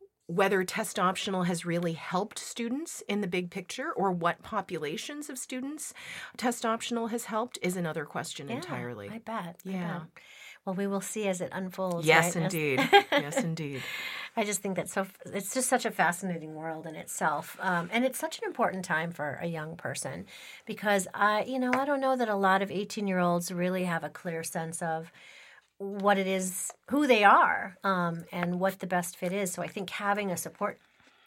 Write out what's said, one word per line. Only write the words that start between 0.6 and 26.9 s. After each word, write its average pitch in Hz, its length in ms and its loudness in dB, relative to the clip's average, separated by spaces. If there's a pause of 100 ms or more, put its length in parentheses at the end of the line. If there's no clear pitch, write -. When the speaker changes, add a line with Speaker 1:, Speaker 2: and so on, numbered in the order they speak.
Speaker 1:
test - 340 -4
optional 185 460 2
has 170 220 0
really 175 260 0
helped 180 480 -4
students 247 680 -6
in 202 100 0
the 196 80 0
big 180 240 -2
picture 254 400 -6
or 190 220 2
what 170 300 0
populations 208 880 -6
of 262 80 -10
students 269 560 -8 (440)
test 240 280 0
optional 226 420 -2
has 233 180 -4
helped 226 360 -4
is 185 140 0
another 165 300 -2
question 143 420 -8
Speaker 2:
Yeah, 233 80 -4
Speaker 1:
entirely. 123 540 -6
Speaker 2:
I 220 100 -10
bet. 214 460 -8
I 190 40 -8
Speaker 1:
Yeah. 175 240 -4
Speaker 2:
bet. 170 80 -6 (640)
Well, 190 120 -4
we 202 100 -2
will 196 160 -2
see 208 260 -4
as 185 140 0
it - 100 -4
unfolds, 180 560 -4
Speaker 1:
Yes, 165 280 8
Speaker 2:
right? 170 100 2
As - 80 -2
Speaker 1:
indeed. 151 260 2
Speaker 2:
<laughs> 392 320 6
Speaker 1:
Yes, 254 320 2
indeed. 156 380 -4 (560)
Speaker 2:
I 220 80 2
just 208 160 -2
think 190 140 -4
that's - 180 -4
so 196 80 0
f-, 196 240 -6
it's - 300 -6
just 254 120 2
such - 180 2
a 320 60 -2
fascinating 165 600 0
world 160 320 -8
in 160 100 -10
itself. 165 640 -2
Um, 180 320 0
and 240 140 2
it's 262 140 -2
such 320 180 -4
an 453 80 -6
important 190 400 0
time 165 260 0
for 147 300 -4
a 175 60 -2
young 160 280 -6
person - 520 -6 (400)
because 202 480 0
I, 208 300 4
you 262 140 -4
know, 254 140 2
I 262 100 4
don't 285 160 2
know 262 160 4
that 240 140 2
a 208 60 2
lot 196 260 6
of 196 100 -2
eighteen-year-olds 180 800 2
really 180 340 0
have 165 180 0
a 151 60 -4
clear 165 340 -6
sense 165 400 -4
of 165 280 -2 (680)
what 196 400 2
it 190 80 2
is, 185 440 -2 (200)